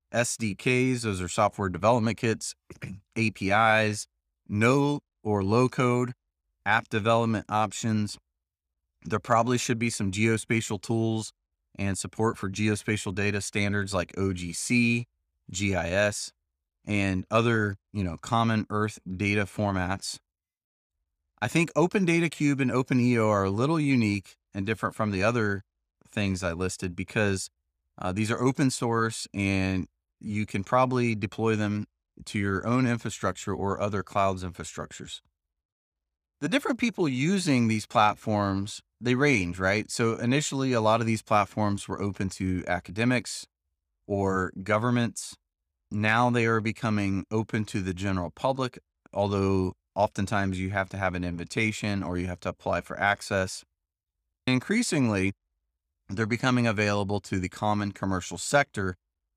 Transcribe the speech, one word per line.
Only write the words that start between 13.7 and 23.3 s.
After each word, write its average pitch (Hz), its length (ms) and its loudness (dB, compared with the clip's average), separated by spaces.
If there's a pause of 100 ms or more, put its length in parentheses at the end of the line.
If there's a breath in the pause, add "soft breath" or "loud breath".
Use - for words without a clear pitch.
like 90 240 -2
O 95 160 0
G 87 200 -6
C, 117 560 0 (420)
G 95 240 0
I 85 140 0
S, 104 420 0 (560)
and 98 420 0
other, 110 460 2 (180)
you 104 120 -2
know, 82 140 -4
common 113 520 0
Earth 107 300 -4 (160)
data 101 300 0
formats. 98 760 -4 (1200)
I 107 60 0
think 165 260 0
Open 180 300 2
Data 170 240 4
Cube 143 320 0
and 127 100 2
Open 123 300 2
E 120 180 4
O 110 100 4
are 101 160 4